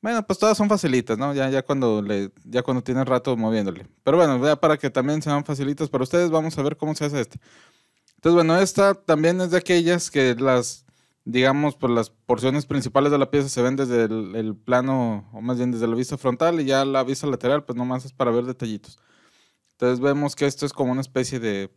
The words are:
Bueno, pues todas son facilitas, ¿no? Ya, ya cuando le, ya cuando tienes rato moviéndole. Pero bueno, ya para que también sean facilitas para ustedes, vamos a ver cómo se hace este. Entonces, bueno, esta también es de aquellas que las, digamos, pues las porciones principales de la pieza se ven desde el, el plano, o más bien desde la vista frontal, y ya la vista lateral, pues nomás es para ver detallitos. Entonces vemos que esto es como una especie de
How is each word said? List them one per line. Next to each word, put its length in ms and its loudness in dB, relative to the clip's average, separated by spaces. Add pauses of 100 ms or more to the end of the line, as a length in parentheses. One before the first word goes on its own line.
Bueno, 240 -2
pues 100 -2
todas 180 4
son 140 2
facilitas, 480 0
¿no? 160 -2
Ya, 160 0
ya 140 0
cuando 400 0
le, 280 -2 (120)
ya 180 -4
cuando 220 -2
tienes 240 -2
rato 280 0
moviéndole. 520 -2 (160)
Pero 140 4
bueno, 280 4
ya 100 4
para 220 2
que 140 -4
también 320 -2
sean 200 -2
facilitas 460 -4
para 140 -2
ustedes, 260 0
vamos 300 -2
a 20 -2
ver 160 -2
cómo 160 -4
se 120 -6
hace 160 -4
este. 180 -8 (800)
Entonces, 180 4
bueno, 220 4
esta 380 4
también 440 2
es 120 -2
de 60 2
aquellas 520 0
que 240 2
las, 500 0 (420)
digamos, 500 2
pues 180 0
las 160 0
porciones 560 -2
principales 460 0
de 80 2
la 100 0
pieza 200 0
se 120 -4
ven 140 2
desde 300 0
el, 300 -6
el 200 -4
plano, 760 -2
o 100 -16
más 160 -4
bien 140 -2
desde 140 -2
la 80 0
vista 240 -4
frontal, 420 0
y 60 -2
ya 200 0
la 180 0
vista 240 -4
lateral, 380 -2
pues 100 -8
nomás 280 -6
es 100 -18
para 180 0
ver 140 0
detallitos. 520 -10 (760)
Entonces 260 0
vemos 360 0
que 120 0
esto 180 -4
es 80 -6
como 180 -2
una 100 -4
especie 380 -4
de 380 -4